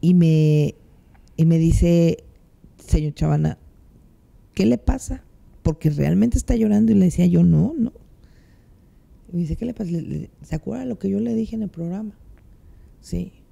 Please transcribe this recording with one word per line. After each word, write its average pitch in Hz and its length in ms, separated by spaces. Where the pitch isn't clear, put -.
Y 175 80
me, 156 600
y 160 80
me 165 100
dice, 170 680
"Señor 151 380
Chavana, 156 420
¿qué 190 140
le 240 100
pasa? - 480
Porque 156 260
realmente 156 480
está - 200
llorando". 220 360
Y - 20
le 190 120
decía 175 180
yo, 170 180
"No, 175 320
no". 240 160
Y - 0
me 175 80
dice, 160 160
"¿Qué - 80
le 240 80
pasa?". 175 200
Le, 165 100
le, - 280
¿se - 140
acuerda 233 280
lo 240 140
que 196 100
yo 196 120
le 233 140
dije 226 220
en 220 60
el 202 80
programa? 190 480
Sí. - 320